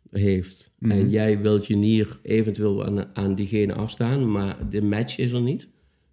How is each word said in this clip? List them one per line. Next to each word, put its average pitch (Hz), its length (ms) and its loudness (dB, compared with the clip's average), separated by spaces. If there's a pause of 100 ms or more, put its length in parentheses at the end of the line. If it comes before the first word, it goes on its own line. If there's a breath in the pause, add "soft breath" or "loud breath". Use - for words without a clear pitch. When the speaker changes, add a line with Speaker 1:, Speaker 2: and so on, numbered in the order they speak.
(120)
Speaker 1:
heeft, 98 680 -2
Speaker 2:
Mhm. 113 120 0
Speaker 1:
en 98 180 4
jij 107 320 2
wilt 104 260 2
je 104 80 2
nier 107 480 2
eventueel 104 640 0
aan, 101 300 -4
aan 98 200 0
diegene 101 380 0
afstaan, 120 580 -2
maar 101 380 -2
de 101 120 -4
match 104 360 -2
is 120 140 -2
er 123 100 -2
niet, 135 280 -4 (440)